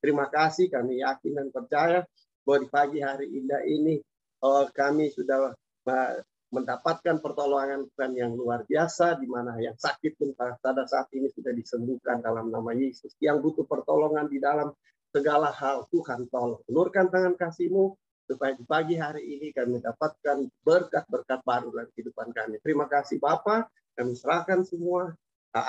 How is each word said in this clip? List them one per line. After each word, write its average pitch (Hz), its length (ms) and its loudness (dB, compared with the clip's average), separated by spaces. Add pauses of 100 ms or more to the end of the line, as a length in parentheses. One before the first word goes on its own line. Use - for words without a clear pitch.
Terima 143 260 2
kasih, 156 400 2
kami 127 320 -2
yakin 135 320 -4
dan 139 160 -4
percaya 147 500 2 (460)
bahwa 139 160 6
di 131 80 -4
pagi 143 320 2
hari 139 260 -4 (120)
indah 135 260 -2
ini, 151 320 2 (460)
eh, 139 320 4
kami 143 400 2
sudah, 135 400 0 (340)
eh, 127 280 0 (360)
mendapatkan 156 720 -2
pertolongan 139 720 -2
Tuhan 127 240 -2
yang 120 160 -2
luar 120 320 -4
biasa, 165 500 2
di 131 140 -6
mana 120 320 -6
yang 117 160 -6
sakit 151 420 -4
pun 139 160 0
pada 127 480 -2
saat 131 220 -2 (100)
ini 135 140 -2
sudah - 240 -6
disembuhkan 120 640 -4
dalam 113 300 -4
nama 113 260 -4
Yesus. 131 460 -4
Yang 151 240 2
butuh 156 200 0
pertolongan 151 600 0
di 139 160 -4
dalam 147 320 0 (400)
segala 147 400 4
hal, 135 400 -2
Tuhan 127 360 -2
tolong. 123 360 -2
Ulurkan 180 480 4
tangan 180 240 2
kasih-Mu, 180 560 0 (320)
supaya 135 320 -2
di 120 80 -16
pagi 160 320 2
hari 151 240 -4 (160)
ini 147 160 -10
kami 123 240 0
mendapatkan 139 720 -2 (160)
berkat-berkat 156 800 2
baru 123 240 0
dalam 117 240 -8
kehidupan 117 400 -10
kami. 110 240 -6
Terima 147 320 -2
kasih 143 320 0
Bapa, 202 420 2 (320)
kami 123 160 -2
serahkan 170 560 0
semua, 175 480 -2 (400)
eh, 123 120 0